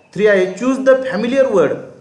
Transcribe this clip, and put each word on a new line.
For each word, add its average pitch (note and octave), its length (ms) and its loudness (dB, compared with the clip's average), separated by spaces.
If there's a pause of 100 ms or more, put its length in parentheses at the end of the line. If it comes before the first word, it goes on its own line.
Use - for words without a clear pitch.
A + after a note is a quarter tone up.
(160)
थ्री G3+ 120 0
आहे F#3 260 2
choose B3+ 300 -4
the C4 100 6
familiar A#3+ 600 0
word D3+ 180 2 (300)